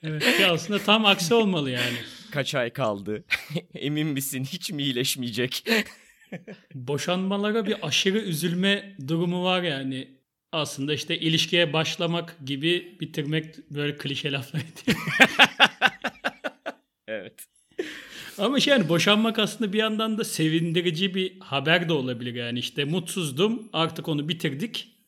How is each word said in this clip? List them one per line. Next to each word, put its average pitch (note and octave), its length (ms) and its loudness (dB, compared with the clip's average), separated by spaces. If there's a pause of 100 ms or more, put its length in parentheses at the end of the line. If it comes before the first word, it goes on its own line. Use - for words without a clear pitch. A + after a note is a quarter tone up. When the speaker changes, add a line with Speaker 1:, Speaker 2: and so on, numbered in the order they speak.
Speaker 1:
Evet, D#3 340 0
ki G3 100 6
aslında F3+ 320 0
tam G#3 280 4
aksi G3 280 4
olmalı F#3 360 4
yani. B2 260 -2 (340)
Speaker 2:
Kaç C#3 240 -2
ay A#2+ 160 0
kaldı? G#2 540 -2 (260)
<laughs> E3 240 -6
Emin D3+ 320 -2
misin? C3+ 380 -2
Hiç E3 280 -8
mi C#3+ 100 -4
iyileşmeyecek? B2 840 -2 (580)
<laughs> - 520 -16
Speaker 1:
Boşanmalara F#3+ 920 -2
bir G#3 100 -2 (100)
aşırı F#3+ 320 2
üzülme F#3+ 800 0 (120)
durumu F3 360 0
var F3+ 180 2
yani. C3+ 460 -4 (440)
Aslında D3 420 -2
işte - 240 -4
ilişkiye D#3+ 540 2
başlamak E3+ 640 -2 (100)
gibi D#3 540 -2
bitirmek, D#3 720 -6
böyle D3 260 -4
klişe C#3 360 -4
laflar C3+ 280 -4
ediyor. - 420 -2
<laughs> - 60 -6 (2000)
Speaker 2:
Evet. G#2 380 -10 (920)
Speaker 1:
Ama A#3+ 220 2
şey C#4+ 120 4
yani G#3+ 160 4
boşanmak G#3+ 500 4
aslında G#3 340 0
bir G#3+ 60 2
yandan A3 400 0
da - 60 -2
sevindirici E3+ 880 2
bir F#3 260 -2
haber D#3+ 480 2
de E3+ 40 4
olabilir B2 420 -2
yani. A#2+ 240 -4
İşte C#3+ 260 -4
mutsuzdum, F3 880 -2
artık E3 360 -2
onu D3 200 0
bitirdik. E3 600 -4 (200)